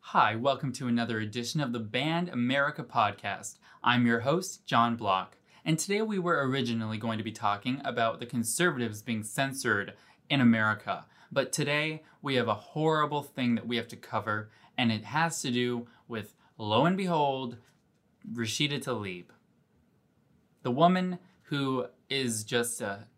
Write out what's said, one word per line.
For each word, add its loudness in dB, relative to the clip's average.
Hi, 4
welcome 0
to -6
another 0
edition -4
of -2
the -4
Banned -2
America 0
podcast. -2
I'm 6
your 4
host, -2
John 4
Block, -2
and 2
today 0
we -2
were 0
originally -2
going -2
to -4
be -4
talking -2
about 0
the -8
conservatives 0
being -4
censored -2
in 2
America. 2
But 0
today, -2
we -2
have 2
a 2
horrible 0
thing 0
that -4
we -2
have -4
to -12
cover, -4
and 2
it -2
has -2
to -4
do -2
with, -10
lo 4
and 4
behold, 0
Rashida -2
Tlaib. -6
The -2
woman 4
who 0
is -2
just -2
a -6